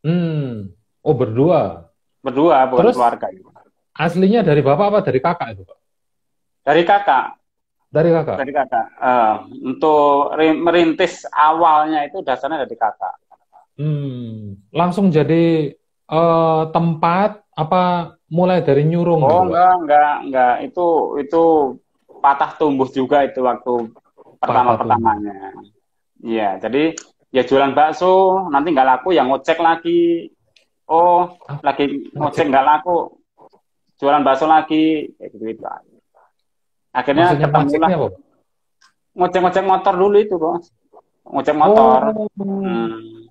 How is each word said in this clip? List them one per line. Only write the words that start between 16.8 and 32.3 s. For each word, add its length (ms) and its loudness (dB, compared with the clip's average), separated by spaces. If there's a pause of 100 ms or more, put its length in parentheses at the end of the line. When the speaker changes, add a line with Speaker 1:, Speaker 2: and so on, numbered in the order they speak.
Speaker 1:
apa 320 -2 (460)
mulai 320 0
dari 220 2
nyurung 360 0
Speaker 2:
Oh, 60 2
Speaker 1:
gitu, 60 4
Pak? 120 4
Speaker 2:
enggak, 320 2
enggak, 380 2 (100)
enggak. 300 2 (100)
Itu, 240 -4 (300)
itu 260 0 (720)
patah 400 0
tumbuh 320 0
juga 380 0
itu 160 -6
waktu 480 -4
Speaker 1:
Patah 500 -20
Speaker 2:
pertama-pertamanya. 1000 0 (140)
Speaker 1:
tumbuh. 180 -20 (540)
Speaker 2:
Iya, 340 -4
jadi 260 -4 (460)
ya 140 0
jualan 320 0
bakso, 720 2
nanti 240 -2
nggak 160 2
laku, 240 0
ya 100 4
ngocek 380 -2
lagi. 720 0 (520)
Oh, 460 2 (180)
Speaker 1:
Hah? 160 -12
Speaker 2:
lagi 480 -4
ngocek 0 -
Speaker 1:
Ngocek? 360 -4